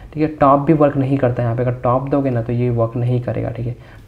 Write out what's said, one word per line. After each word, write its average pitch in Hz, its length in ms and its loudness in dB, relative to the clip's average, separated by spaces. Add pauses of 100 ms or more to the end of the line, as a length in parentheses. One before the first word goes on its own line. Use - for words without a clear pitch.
(140)
ठीक 151 100 -2
है। 151 140 -4
top 143 220 4
भी 147 140 2
work 147 240 4
नहीं 135 200 0
करता 123 260 0
है - 20 0
यहाँ 117 120 -2
पे, 123 60 0
अगर 123 80 0
top 127 380 -2
दोगे 139 200 0
ना 120 120 0
तो 120 120 -4
ये 123 160 0
work 117 260 0
नहीं 123 260 0
करेगा, 113 280 -4
ठीक 120 180 -6
है। 123 80 -8 (320)